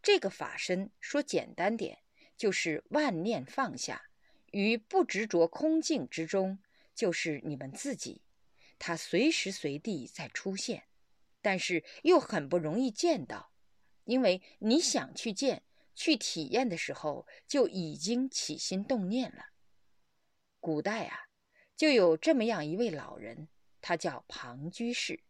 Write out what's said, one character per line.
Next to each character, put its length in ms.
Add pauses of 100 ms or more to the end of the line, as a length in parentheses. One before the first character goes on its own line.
这 180
个 100
法 280
身 420
说 240
简 300
单 240
点， 220 (360)
就 160
是 380
万 340
念 220
放 320
下， 320 (420)
于 240
不 300
执 200
着 220
空 340
境 280
之 160
中， 340 (340)
就 160
是 360
你 100
们 160
自 240
己。 260 (560)
它 200
随 340
时 180
随 300
地 260
在 220
出 300
现， 260 (580)
但 160
是 280 (180)
又 160
很 300
不 80
容 200
易 140
见 340
到， 260 (520)
因 180
为 200 (180)
你 200
想 360
去 160
见、 320 (320)
去 220
体 300
验 200
的 100
时 160
候， 320 (220)
就 220
已 260
经 340
起 280
心 260
动 240
念 260
了。 140 (1120)
古 220
代 240
啊， 220 (500)
就 120
有 280
这 180
么 100
样 200
一 100
位 140
老 260
人， 320 (340)
他 140
叫 320
庞 420
居 220
士。 380